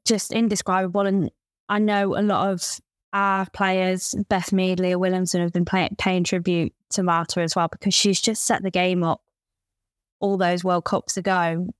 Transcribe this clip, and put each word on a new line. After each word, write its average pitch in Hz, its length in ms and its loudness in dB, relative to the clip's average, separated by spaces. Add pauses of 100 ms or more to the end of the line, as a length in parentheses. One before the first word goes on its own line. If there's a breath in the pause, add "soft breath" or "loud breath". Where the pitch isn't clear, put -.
just 214 260 0
indescribable. 196 680 0
And 196 280 2 (400)
I 208 100 2
know 202 380 2
a - 20 -2
lot 196 300 2
of - 320 -6 (320)
our 196 380 0
players, 185 640 0 (140)
Beth 180 240 0
Mead, 185 300 2
Leah 180 180 0
Williamson, 185 400 0
have 175 140 0
been 175 100 0
play-, 185 340 0
paying 185 280 0
tribute 175 480 0 (160)
to - 120 -2
Marta 170 380 0
as 165 160 -2
well, 170 140 0
because - 240 -2
she's 196 260 2
just - 260 -2
set - 160 0
the 190 80 -4
game 180 360 0
up - 160 -2 (1000)
all 196 160 0
those 180 300 0
World 180 180 2
Cups - 320 -2
ago, 180 540 0 (100)